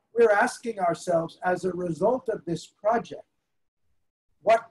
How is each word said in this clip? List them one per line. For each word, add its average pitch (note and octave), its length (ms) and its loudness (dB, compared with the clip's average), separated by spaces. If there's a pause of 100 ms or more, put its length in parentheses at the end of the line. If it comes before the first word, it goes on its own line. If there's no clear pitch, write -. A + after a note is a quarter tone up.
(140)
we're A#3 180 6
asking A3+ 480 0
ourselves, E3 640 -2
as F3+ 200 -2
a F#3 80 -2
result F3+ 580 -2
of G3+ 160 -6
this E3 220 -6
project, - 560 -4 (1200)
what A3 300 2